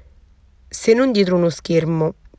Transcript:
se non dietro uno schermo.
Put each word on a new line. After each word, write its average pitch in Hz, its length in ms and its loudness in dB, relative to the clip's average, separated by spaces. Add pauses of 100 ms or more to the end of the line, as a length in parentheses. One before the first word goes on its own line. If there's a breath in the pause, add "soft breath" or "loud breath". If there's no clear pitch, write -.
(680 soft breath)
se - 260 0
non 254 200 2
dietro 185 240 2
uno 170 120 2
schermo. 160 680 -2 (240)